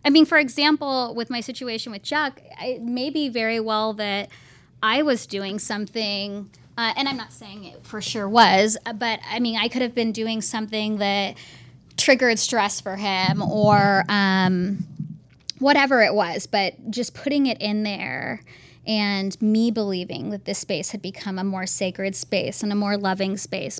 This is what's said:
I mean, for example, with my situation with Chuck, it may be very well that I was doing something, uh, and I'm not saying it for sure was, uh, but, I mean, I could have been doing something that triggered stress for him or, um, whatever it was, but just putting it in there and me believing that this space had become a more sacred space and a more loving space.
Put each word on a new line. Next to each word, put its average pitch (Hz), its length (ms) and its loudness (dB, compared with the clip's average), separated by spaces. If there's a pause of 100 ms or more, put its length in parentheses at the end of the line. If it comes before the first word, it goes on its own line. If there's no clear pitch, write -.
I 294 60 2
mean, 302 160 8
for 320 120 2
example, 285 760 0
with 233 140 -6
my 247 100 -6
situation 233 520 -10
with 202 120 -12
Chuck, 294 380 -4 (200)
it 254 220 -6
may 247 260 -4
be 294 200 -2
very 226 300 0
well 220 340 0
that 202 360 -4 (540)
I 226 180 2
was 277 240 0
doing 196 340 -6
something, 202 880 -6 (280)
uh, 226 200 -2
and 269 100 -2
I'm 269 100 -4
not 220 160 -14
saying 208 300 -18
it - 240 -20
for 214 140 -10
sure 202 260 -4
was, 208 580 8
uh, 233 80 -6
but, 220 340 -2
I 220 120 -4
mean, 226 180 0
I 214 120 0
could 247 120 -2
have 240 140 -2
been 226 160 0
doing 220 300 -4
something 214 560 -4
that 202 380 0 (640)
triggered 247 400 4
stress 208 440 0
for 196 160 -6
him 196 440 0
or, 202 680 6
um, 190 760 2 (800)
whatever 277 380 4
it 208 120 4
was, 196 340 0
but 196 440 -2
just 233 240 -4
putting 277 320 0
it 233 140 -2
in 208 220 -2
there 202 580 -6 (440)
and 202 560 -2
me 220 300 4
believing 196 600 -4
that 202 120 -10
this 196 160 -4
space 180 320 -4
had 202 100 -10
become 190 380 -8
a 185 40 -4
more 190 220 -4
sacred 190 500 -4
space - 480 -2
and 208 80 -2
a 202 40 -2
more 202 220 0
loving 190 400 -2
space. - 420 -8